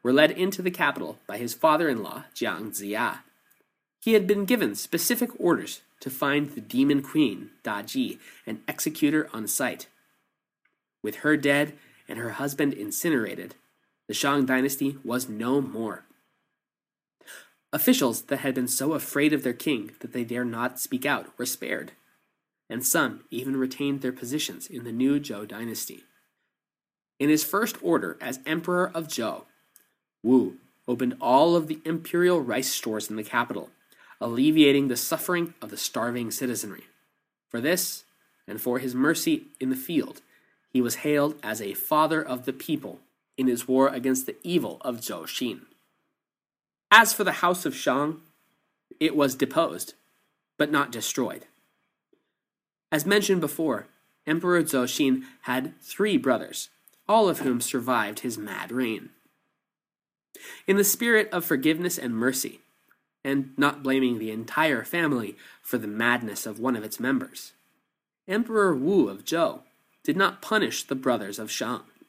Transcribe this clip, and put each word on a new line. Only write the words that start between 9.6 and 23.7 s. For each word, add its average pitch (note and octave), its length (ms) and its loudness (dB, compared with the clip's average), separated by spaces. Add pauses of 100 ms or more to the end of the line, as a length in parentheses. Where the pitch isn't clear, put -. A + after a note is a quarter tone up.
With G#2+ 160 -8
her D3+ 200 2
dead C#3+ 420 0 (300)
and - 100 -10
her A#2 120 -6
husband C#3+ 440 -2
incinerated, G#2 800 -4 (540)
the G#2+ 60 -6
Shang C#3+ 300 2
dynasty C3+ 600 0
was B2 240 -4
no A#2 320 0
more. A2+ 420 -6 (1700)
Officials D3 500 4
that - 180 -4
had C3+ 140 0
been B2+ 120 -2
so C3+ 280 0
afraid C#3+ 380 2
of C3 120 0
their B2 80 0
king A#2 480 -4
that A#2+ 120 -12
they B2 120 -4
dare A#2+ 200 -4
not A#2+ 360 -4
speak C3 260 -4
out C#3 320 -2
were B2 80 -4
spared, - 460 -6 (760)
and B2 160 -6
some C3+ 460 0
even C3 260 -4
retained C3+ 440 -2